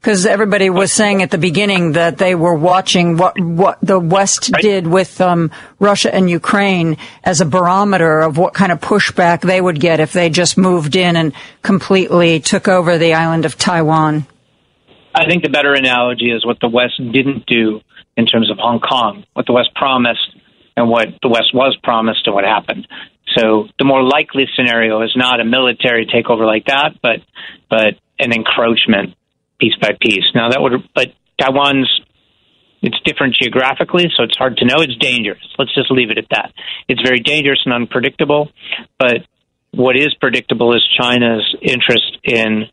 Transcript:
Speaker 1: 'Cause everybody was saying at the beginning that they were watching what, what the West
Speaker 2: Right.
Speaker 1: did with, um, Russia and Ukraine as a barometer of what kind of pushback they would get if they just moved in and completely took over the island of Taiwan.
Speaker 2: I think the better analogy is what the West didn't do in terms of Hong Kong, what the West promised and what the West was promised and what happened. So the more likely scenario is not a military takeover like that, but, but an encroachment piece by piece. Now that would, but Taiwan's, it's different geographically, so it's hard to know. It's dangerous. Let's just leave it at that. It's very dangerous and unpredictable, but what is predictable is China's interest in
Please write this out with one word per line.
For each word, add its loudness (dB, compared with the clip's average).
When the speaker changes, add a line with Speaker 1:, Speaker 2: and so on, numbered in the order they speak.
Speaker 1:
'Cause 0
everybody 2
was 0
saying 2
at -2
the 0
beginning 0
that 0
they 2
were 2
watching 2
what, 2
what 0
the 2
West 0
Speaker 2:
Right. 0
Speaker 1:
did 0
with, 0
um, 2
Russia 2
and 2
Ukraine 0
as 0
a 2
barometer 2
of 0
what 2
kind 2
of 0
pushback 0
they 0
would 0
get 2
if 0
they 2
just 0
moved 2
in 2
and 0
completely 2
took -2
over 2
the 2
island 0
of -4
Taiwan. 0
Speaker 2:
I 2
think 0
the 0
better 2
analogy 0
is -4
what -4
the 0
West 0
didn't -2
do 0
in 2
terms 0
of -6
Hong 0
Kong, -2
what -6
the 0
West 0
promised -2
and 2
what 2
the -2
West 0
was 2
promised 0
and -2
what 0
happened. -2
So 2
the -2
more 4
likely 0
scenario 0
is -4
not 0
a -2
military 0
takeover 0
like 0
that, -2
but, -2
but 2
an -2
encroachment 0
piece 0
by 0
piece. 0
Now 0
that 0
would, -2
but -2
Taiwan's, 0
it's -4
different -2
geographically, -2
so 0
it's -2
hard -2
to 0
know. 2
It's -4
dangerous. -4
Let's -4
just -2
leave 0
it -4
at -10
that. -4
It's -4
very 2
dangerous -2
and -2
unpredictable, -2
but 0
what 2
is 0
predictable 0
is 2
China's 0
interest -2
in -2